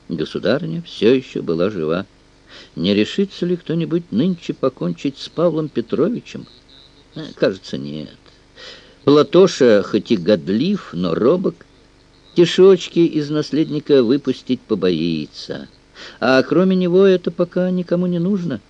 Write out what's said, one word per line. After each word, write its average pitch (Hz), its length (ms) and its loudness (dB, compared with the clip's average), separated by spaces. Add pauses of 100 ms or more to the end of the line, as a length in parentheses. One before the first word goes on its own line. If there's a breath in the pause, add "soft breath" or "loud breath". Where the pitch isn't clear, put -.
Государыня 147 720 -4
всё 113 300 0
ещё - 300 -4
была 85 260 -2
жива. 87 360 -4 (720 loud breath)
Не 85 180 -2
решится 196 520 -2
ли 175 120 -2
кто-нибудь 165 540 -4
нынче 170 420 -2
покончить 147 640 -4
с - 100 -16
Павлом 156 400 -2
Петровичем? 135 800 -4 (680)
Э, 156 100 -12 (100)
кажется, 95 420 -4
нет. 71 400 -12 (880 loud breath)
Платоша 143 760 4
хоть - 280 -2
и 110 60 2
годлив, 98 720 -2
но 87 240 -2
робок, 170 500 0 (720)
кишочки 180 640 4
из 156 300 0
наследника 147 760 0
выпустить 127 560 0
побоится. 80 1080 -4 (500 loud breath)
А 131 240 4
кроме 185 320 2
него 185 300 4
это 185 260 2
пока 180 400 -2
никому 180 360 -2
не 175 120 -2
нужно. 175 400 -2 (100)